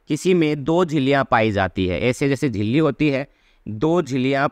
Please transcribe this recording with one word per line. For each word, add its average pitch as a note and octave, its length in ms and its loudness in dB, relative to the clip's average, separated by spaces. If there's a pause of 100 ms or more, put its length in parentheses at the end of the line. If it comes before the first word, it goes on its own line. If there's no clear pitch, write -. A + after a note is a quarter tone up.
(100)
किसी F3 240 0
में D3+ 300 0
दो E3 200 2
झिल्लियाँ C#3 460 0
पाई A2+ 200 2
जाती F#2+ 360 0
है, F2 140 -2
ऐसे B2 280 0
जैसे C#3 220 0
झिल्ली G#2+ 280 -2
होती D3+ 320 0
है, C3+ 160 -4 (400)
दो D#3 360 0
झिल्लियाँ C3+ 500 -2